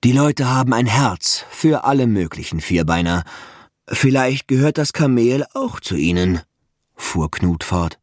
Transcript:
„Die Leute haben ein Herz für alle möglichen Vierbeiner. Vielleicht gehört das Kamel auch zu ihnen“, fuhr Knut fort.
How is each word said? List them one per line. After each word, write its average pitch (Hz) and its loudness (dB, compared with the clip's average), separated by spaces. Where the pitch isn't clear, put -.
„Die 127 4
Leute 143 2
haben 127 2
ein 120 2
Herz 113 0
für 156 0
alle 135 2
möglichen 82 -2
Vierbeiner. 85 0
Vielleicht 131 0
gehört 139 2
das 151 -2
Kamel 131 2
auch 269 -6
zu - -6
ihnen“, 87 0
fuhr - -4
Knut 87 -2
fort. 85 -4